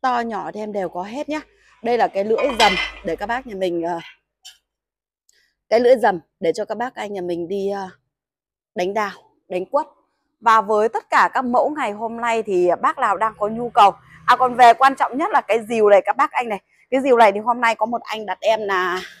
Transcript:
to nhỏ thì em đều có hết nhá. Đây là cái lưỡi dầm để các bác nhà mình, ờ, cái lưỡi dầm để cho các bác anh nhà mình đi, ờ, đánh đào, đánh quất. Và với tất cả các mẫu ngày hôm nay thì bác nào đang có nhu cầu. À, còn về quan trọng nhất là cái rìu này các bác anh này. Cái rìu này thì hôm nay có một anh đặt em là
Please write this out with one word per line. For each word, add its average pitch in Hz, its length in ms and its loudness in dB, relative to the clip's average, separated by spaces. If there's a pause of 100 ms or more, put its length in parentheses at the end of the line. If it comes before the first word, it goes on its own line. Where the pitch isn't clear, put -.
to 247 180 0
nhỏ 196 340 -6
thì 208 60 -12
em 214 120 -10
đều 190 180 -4
có 175 140 -8
hết 254 260 -10
nhá. 302 120 -6 (420)
Đây 240 140 0
là 202 100 2
cái 190 160 -2
lưỡi 226 240 0 (120)
dầm 208 140 4 (320)
để 165 100 -6
các 208 100 -10
bác 240 220 -6
nhà 208 80 -14
mình, 175 280 -4
ờ, 170 160 -4 (1700)
cái 220 100 4
lưỡi 247 180 6
dầm 202 220 0 (200)
để 165 160 0
cho 214 100 -6
các 208 120 -10
bác 247 180 -8
anh 208 180 -10
nhà 190 80 -8
mình 175 260 -6
đi, 196 220 -4
ờ, 196 200 -8 (840)
đánh 190 180 -4
đào, 208 180 -4 (360)
đánh 185 180 -6
quất. 294 220 -2 (520)
Và 220 220 4
với 214 280 0
tất - 200 -8
cả 208 240 2
các 254 120 -2
mẫu 240 320 0
ngày 240 140 -4
hôm 226 300 -10
nay 226 220 -2
thì 180 260 0 (120)
bác 302 160 0
nào 226 200 -4
đang 214 200 -2
có 208 100 -4
nhu 233 220 -6
cầu. 208 220 6 (340)
À, 247 100 4
còn 247 200 0
về 240 180 8
quan 269 220 4
trọng 254 220 -4
nhất 370 140 -2
là 285 100 2
cái 226 180 0 (100)
rìu 220 200 2
này 196 160 8
các 214 120 -2
bác 285 140 0
anh 240 180 -4
này. 196 120 -6 (280)
Cái 262 120 0
rìu 254 160 4
này 220 140 8
thì 202 80 -4
hôm 240 220 -4
nay 226 140 0
có 214 100 -2
một 233 160 -6
anh 214 240 -10
đặt 185 160 -6
em 220 200 0
là 185 400 -2 (200)